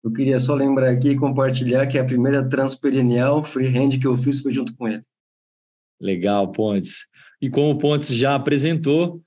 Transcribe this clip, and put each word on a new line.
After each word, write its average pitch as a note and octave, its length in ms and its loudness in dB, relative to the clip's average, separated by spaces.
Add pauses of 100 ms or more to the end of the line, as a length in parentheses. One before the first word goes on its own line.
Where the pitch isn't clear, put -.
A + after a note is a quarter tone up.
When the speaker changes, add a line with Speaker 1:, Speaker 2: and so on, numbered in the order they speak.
Speaker 1:
Eu A2+ 80 -4
queria C3 260 0
só C#3 160 0
lembrar C3+ 360 2
aqui B2+ 200 2
e C#3 60 2
compartilhar C3 720 0
que C3 100 0
é B2+ 40 0
a - 20 0
primeira C3 440 0
transperineal C3 920 0
freehand C3 560 0
que C3 80 -2
eu B2+ 100 2
fiz C3+ 220 0
foi C3+ 140 -4
junto A2+ 240 -4
com A#2 100 -8
ele. A2+ 160 -6 (960)
Speaker 2:
Legal, G2 520 -2
Pontes. G#2 540 -4 (340)
E C3+ 100 -4
como C#3+ 200 2
o C#3+ 80 0
Pontes D3 360 0
já C3+ 220 0
apresentou D3+ 920 0